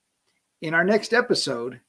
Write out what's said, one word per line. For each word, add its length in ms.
In 120
our 100
next 280
episode, 760